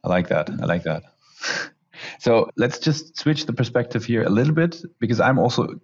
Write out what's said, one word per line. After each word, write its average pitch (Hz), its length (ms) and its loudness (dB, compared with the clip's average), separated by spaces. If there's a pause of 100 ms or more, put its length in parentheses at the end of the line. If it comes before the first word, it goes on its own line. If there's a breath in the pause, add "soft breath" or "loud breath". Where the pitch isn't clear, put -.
I - 40 -6
like 90 200 0
that. 76 220 -2
I - 160 -6
like 85 160 -2
that. 80 260 -4
<laughs> - 640 -10 (460 loud breath)
So 117 380 2
let's 120 220 0
just - 400 -2
switch 151 280 0
the 117 80 -2
perspective 120 500 -2
here 113 180 2
a - 60 0
little 127 240 4
bit, 165 300 0 (160)
because 113 200 0
I'm 131 200 4
also - 460 0